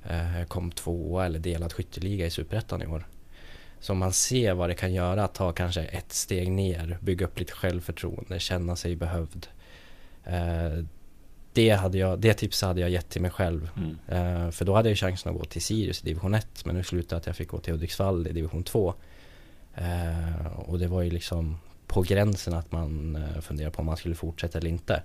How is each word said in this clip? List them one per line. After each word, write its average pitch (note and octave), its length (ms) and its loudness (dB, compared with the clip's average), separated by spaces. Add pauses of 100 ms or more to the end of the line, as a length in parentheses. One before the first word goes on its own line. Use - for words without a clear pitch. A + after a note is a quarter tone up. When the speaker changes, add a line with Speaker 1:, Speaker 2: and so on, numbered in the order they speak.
Speaker 1:
Eh, E2+ 380 0
kom F2 240 -2
tvåa E2+ 540 -2
eller E2 140 0
delad E2 340 -2
skytteliga F#2+ 520 -2
i E2 40 2
Superettan - 520 -2
i - 40 -6
år. D#2+ 220 -4 (720)
Så - 140 -2
man F#2 200 4
ser A#2+ 400 4
vad F2 160 2
det F2 60 2
kan F#2 180 0
göra F#2 300 4
att F#2 100 0
ta F#2 180 2
kanske F2 320 0
ett - 300 -8
steg F#2 380 0
ner, F2 500 0
bygga F#2 240 2
upp - 140 -4
lite F2+ 140 -4
självförtroende, F2 880 -4
känna F2 360 0
sig F2 200 -2
behövd. E2 520 -4 (760)
Eh, E2+ 600 0 (680)
det A2+ 160 10
hade F#2+ 280 6
jag, F#2 220 4
det G#2+ 140 8
tipset G#2 340 0
hade F2+ 140 2
jag F2 80 4
gett F2 200 0
till F2+ 120 -2
mig F2 100 2
själv. E2 460 0
Speaker 2:
Mm. D#2+ 200 -4 (100)
Speaker 1:
Eh, F2 440 0
för - 140 -2
då F#2+ 100 6
hade A2 140 8
jag G#2 80 4
chansen F2+ 340 0
att E2 60 -2
gå E2 80 -4
till E2 160 -6
Sirius G#2 420 0
i - 20 -6
division E2 280 0
ett, - 320 0
men E2+ 100 0
nu F2 80 0
slutade F2 360 -2
att D#2+ 80 -8
jag E2 80 -4
fick - 120 -6
gå E2 120 -6
till E2+ 140 -4
Hudiksvall E2+ 540 0
i - 60 -4
division D#2+ 300 -2
två. F#2+ 300 2 (840)
Eh, E2 720 -2 (120)
och F2 200 -2
det F2+ 80 2
var F2+ 140 2
ju F2 80 2
liksom E2 480 -2 (300)
på - 140 4
gränsen G2 520 4
att E2 180 -2
man, D#2 440 -2
eh, D#2 260 -4
funderade D2+ 340 -4
på - 40 -8
om D#2 60 0
man D#2+ 120 2
skulle E2 180 -2
fortsätta - 420 -4
eller E2 120 0
inte. E2+ 360 0